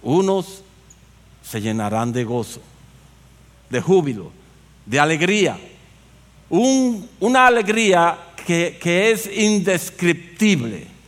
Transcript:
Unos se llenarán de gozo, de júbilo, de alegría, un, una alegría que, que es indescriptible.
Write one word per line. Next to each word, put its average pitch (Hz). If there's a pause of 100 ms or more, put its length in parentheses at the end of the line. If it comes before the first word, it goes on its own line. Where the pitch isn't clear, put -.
Unos 190 (800)
se -
llenarán 110
de 123
gozo, 117 (1080)
de 120
júbilo, 135 (540)
de 127
alegría, 160 (920)
un, 240 (100)
una 254
alegría 208 (260)
que, 170
que 180
es 220 (100)
indescriptible. 180 (220)